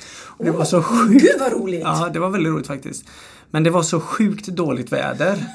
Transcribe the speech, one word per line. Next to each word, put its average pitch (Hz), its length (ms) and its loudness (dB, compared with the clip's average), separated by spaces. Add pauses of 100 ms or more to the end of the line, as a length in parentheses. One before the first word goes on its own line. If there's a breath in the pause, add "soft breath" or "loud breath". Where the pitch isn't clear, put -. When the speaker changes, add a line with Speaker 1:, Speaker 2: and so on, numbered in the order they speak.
(240 loud breath)
Speaker 1:
Och - 220 -10
det 165 60 2
var 160 140 0
så 180 120 2
Speaker 2:
Åh, 160 60 4
Speaker 1:
sjukt. 233 380 6
Speaker 2:
gud 480 180 8
vad 262 120 0
roligt. 185 320 -4
Speaker 1:
Ja, 160 300 0
det 165 60 -4
var 180 100 0
väldigt 165 240 -2
roligt 156 140 -4
faktiskt. - 380 -10 (460 loud breath)
Men 156 120 0
det 165 60 4
var 170 140 2
så 165 160 -2
sjukt - 480 -2
dåligt 160 440 -4
väder. 143 460 -2
Speaker 2:
<laughs> - 180 -6